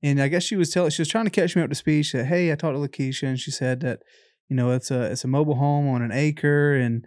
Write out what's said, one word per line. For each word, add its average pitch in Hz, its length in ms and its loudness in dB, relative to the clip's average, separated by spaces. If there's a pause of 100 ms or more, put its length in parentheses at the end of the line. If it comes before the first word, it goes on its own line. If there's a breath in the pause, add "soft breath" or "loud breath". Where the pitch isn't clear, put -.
And 139 200 2
I 135 60 2
guess 175 160 0
she - 120 -4
was 185 140 2
telling, 175 220 0
she 151 100 -4
was 156 80 -2
trying 226 160 0
to 202 60 0
catch 175 240 2
me 175 60 2
up 156 80 0
to 143 60 -4
speed. 151 280 0
She 143 80 -2
said, 120 160 -2
Hey, 175 240 2
I 151 40 0
talked 151 200 -2
to 139 40 -4
Lakeisha, 135 440 -4
and 131 160 -2
she 143 120 -8
said 127 300 -2
that, 123 220 -6 (440 soft breath)
you 139 80 -4
know, 123 160 2
it's 127 200 -2
a, 127 120 -2
it's 123 200 -4
a 127 40 -4
mobile 143 280 2
home 143 320 2
on 127 140 0
an 117 100 -2
acre, 147 640 2
and 117 320 0